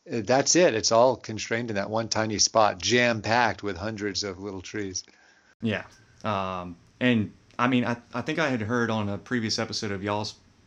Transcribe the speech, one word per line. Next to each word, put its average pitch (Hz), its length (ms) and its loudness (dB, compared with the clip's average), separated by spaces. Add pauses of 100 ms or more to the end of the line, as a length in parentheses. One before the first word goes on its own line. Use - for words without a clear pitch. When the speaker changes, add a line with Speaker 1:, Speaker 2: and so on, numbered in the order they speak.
Speaker 1:
that's 127 500 2
it. 165 180 6
It's 107 180 0
all 120 240 6
constrained 117 540 -6
in 107 60 -4
that 101 140 -2
one 110 200 -2
tiny 107 300 0
spot, 104 420 4
jam-packed 113 800 2
with 101 160 -6
hundreds 101 460 -4
of 92 160 -8
little 95 220 -10
trees. 95 420 -8 (580)
Speaker 2:
Yeah. 107 220 -2 (400)
Um, 92 520 -4 (240)
and, 117 320 2 (280)
I 120 80 2
mean, 123 180 2
I, 117 100 -2 (180)
I 120 80 -6
think 156 180 -4
I 156 100 0
had 127 120 -2
heard 117 280 0
on 110 180 -2
a 101 120 -4
previous 110 400 -2
episode 110 320 -4
of 98 100 -6
y'all's 104 320 -2 (320)